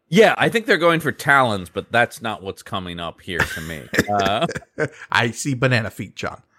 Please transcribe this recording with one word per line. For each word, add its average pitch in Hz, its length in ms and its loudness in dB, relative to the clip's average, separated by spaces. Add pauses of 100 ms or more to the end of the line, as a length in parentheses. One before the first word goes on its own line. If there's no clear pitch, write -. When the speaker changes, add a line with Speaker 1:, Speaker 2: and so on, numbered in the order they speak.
Speaker 1:
Yeah, 180 300 6
I 131 100 4
think 214 180 -2
they're 202 100 2
going 165 240 4
for 147 120 -2
talons, 123 580 2
but - 200 -8
that's 117 320 2
not 104 200 -6
what's 95 200 -10
coming 90 380 -8
up 82 220 -10
here 90 180 -6
to 80 220 -4
me. 78 320 -10
Speaker 2:
<laughs> - 140 0
Speaker 1:
Uh, 104 380 0 (640)
Speaker 2:
I 117 200 2
see 139 240 -4
banana 120 360 0
feet, - 240 -14
John. - 280 -10 (160)